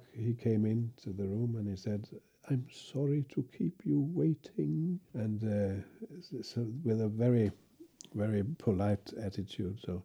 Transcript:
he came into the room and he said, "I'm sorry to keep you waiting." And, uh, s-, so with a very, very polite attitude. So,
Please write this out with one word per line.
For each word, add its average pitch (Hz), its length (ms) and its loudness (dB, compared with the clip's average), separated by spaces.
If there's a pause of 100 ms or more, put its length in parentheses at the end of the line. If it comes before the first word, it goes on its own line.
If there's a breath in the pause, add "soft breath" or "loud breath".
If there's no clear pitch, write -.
(140)
he 117 200 0
came 110 320 4
into 113 460 0
the 98 160 -4
room 117 300 0
and 104 120 -2
he 95 60 -4
said, 104 320 -4 (420)
"I'm 131 220 0
sorry 143 520 -2 (100)
to 131 120 -2 (120)
keep - 280 -4
you 147 140 4 (140)
waiting." 160 880 0 (140)
And, 107 300 -2
uh, 101 400 0 (340)
s-, - 320 -10
so 117 160 -2 (180)
with 113 180 2
a 110 60 2
very, 110 440 6 (640)
very 104 280 2 (140)
polite 101 640 2
attitude. 98 640 -4
So, 90 200 -6